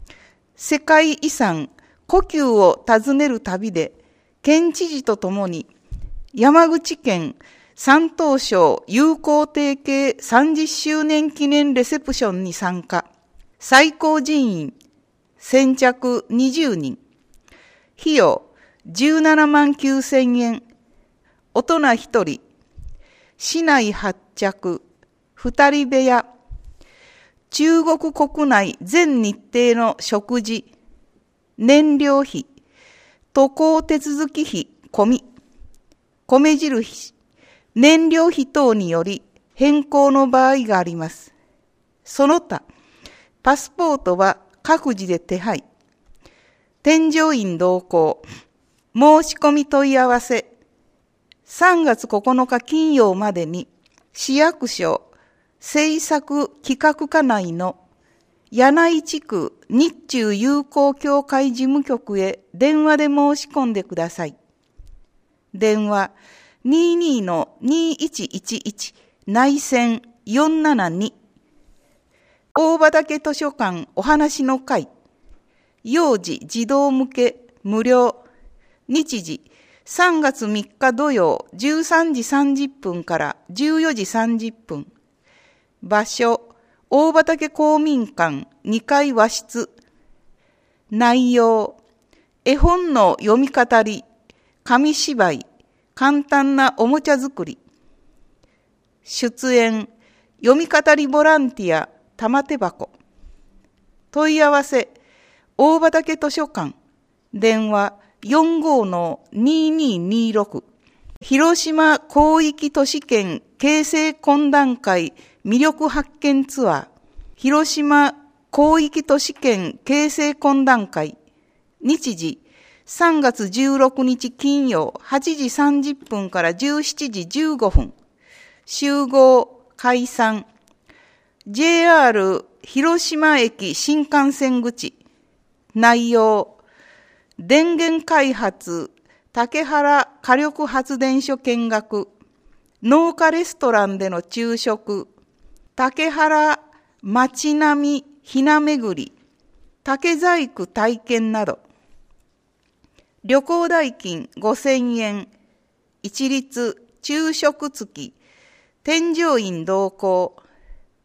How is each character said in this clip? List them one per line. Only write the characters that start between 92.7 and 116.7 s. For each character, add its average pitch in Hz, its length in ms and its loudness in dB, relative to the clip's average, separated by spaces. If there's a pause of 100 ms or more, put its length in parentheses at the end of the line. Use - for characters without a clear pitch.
の 202 260 2
読 214 180 2
み 269 120 0
語 269 140 0 (200)
り、 214 220 -8 (580)
紙 277 300 2
芝 233 380 0
居、 135 140 -8 (500)
簡 285 280 0
単 277 320 0
な 269 220 2
お 226 80 0
も 277 160 0
ち 311 80 -2
ゃ 285 80 4
作 254 260 -8
り。 156 140 -14 (1500)
出 247 520 -4
演、 226 340 0 (520)
読 254 160 4
み 330 100 -2
語 302 280 4
り 294 120 0
ボ 294 160 2
ラ 311 140 6
ン 269 140 -2
テ 214 120 -12
ィ 165 120 0
ア、 156 140 -4 (260)
玉 254 280 -2
手 285 140 -6
箱。 - 340 -8 (1200)
問 302 240 0
い 311 60 2
合 294 100 6
わ 285 120 2
せ、 269 300 -4 (640)
大 311 220 4
畑 320 360 0
図 302 140 -4
書 302 180 -4
館。 - 280 -8 (580)
電 220 380 0
話、 202 280 -2 (240)
四 320 360 2
五 294 260 0
の 175 460 -6
二 311 400 0
二 294 260 -2
二 220 340 -2
六。 208 320 -4 (560)
広 320 400 2
島 311 480 2
広 311 400 2
域 294 240 -6
都 277 140 0
市 285 160 -6
圏 196 400 -4 (160)
形 302 260 2
成 311 260 -2
懇 294 420 0
談 269 260 2
会 180 360 -2 (300)
魅 214 140 0
力 302 300 2
発 285 200 -4 (120)
見 277 260 0
ツ 247 240 -2
ア 160 40 2